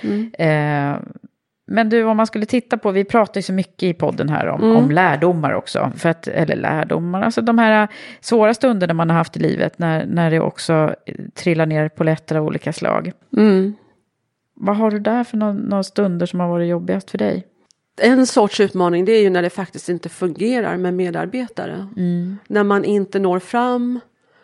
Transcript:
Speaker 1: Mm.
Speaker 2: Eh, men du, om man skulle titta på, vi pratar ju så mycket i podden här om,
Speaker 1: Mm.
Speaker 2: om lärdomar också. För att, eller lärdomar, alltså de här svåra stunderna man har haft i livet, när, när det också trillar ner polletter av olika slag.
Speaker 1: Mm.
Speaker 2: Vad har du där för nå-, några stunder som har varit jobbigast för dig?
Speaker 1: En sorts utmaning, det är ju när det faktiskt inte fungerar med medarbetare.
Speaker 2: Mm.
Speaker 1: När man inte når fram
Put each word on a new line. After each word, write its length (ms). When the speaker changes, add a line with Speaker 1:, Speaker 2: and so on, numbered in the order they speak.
Speaker 1:
Mm. 360
Speaker 2:
Eh, 640
men 220
du, 140
om 140
man 100
skulle 180
titta 320
på, 140
vi 120
pratar 340
ju 60
så 100
mycket 300
i 100
podden 360
här 180
om, 160
Speaker 1:
Mm. 140
Speaker 2:
om 140
lärdomar 600
också. 420
För 140
att, 180
eller 280
lärdomar, 640
alltså 200
de 160
här 300
svåra 340
stunderna 400
man 160
har 80
haft 200
i 20
livet, 400
när, 260
när 260
det 80
också 560
trillar 320
ner 240
polletter 460
av 100
olika 280
slag. 380
Speaker 1:
Mm. 360
Speaker 2:
Vad 220
har 140
du 80
där 240
för 140
nå-, 160
några 300
stunder 420
som 140
har 80
varit 220
jobbigast 420
för 60
dig? 300
Speaker 1:
En 260
sorts 320
utmaning, 460
det 60
är 100
ju 80
när 120
det 80
faktiskt 400
inte 200
fungerar 680
med 160
medarbetare. 960
Speaker 2:
Mm. 400
Speaker 1:
När 160
man 220
inte 340
når 200
fram 600